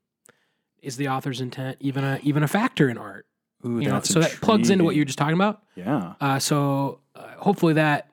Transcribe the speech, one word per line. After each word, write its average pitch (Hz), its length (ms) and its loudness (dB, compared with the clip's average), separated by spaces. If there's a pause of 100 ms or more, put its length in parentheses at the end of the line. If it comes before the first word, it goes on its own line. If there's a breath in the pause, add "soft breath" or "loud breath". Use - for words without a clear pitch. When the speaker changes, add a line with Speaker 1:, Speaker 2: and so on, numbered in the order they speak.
(840 soft breath)
Speaker 1:
Is 127 140 -12
the 143 120 -4
author's 131 320 -4
intent 131 380 -8
even 139 240 -4
a, 135 220 -2
even 147 180 2
a 147 60 2
factor 196 400 2
in 117 100 -4
art? - 280 -16 (380)
Speaker 2:
Ooh, 120 140 -2
Speaker 1:
You 139 80 -2
know, 139 80 0
Speaker 2:
that's - 180 -2
Speaker 1:
so 165 60 2
that 160 220 4
plugs 202 300 4
into 190 120 4
what 165 80 4
Speaker 2:
intriguing. 143 60 0
Speaker 1:
you 151 60 4
were - 40 0
just 135 120 -6
talking 151 160 0
about. 208 280 0 (140)
Speaker 2:
Yeah. 98 440 -4
Speaker 1:
Uh, 135 200 0
so, 139 580 0 (160)
uh, - 140 -20 (100)
hopefully 180 360 2
that, 156 380 0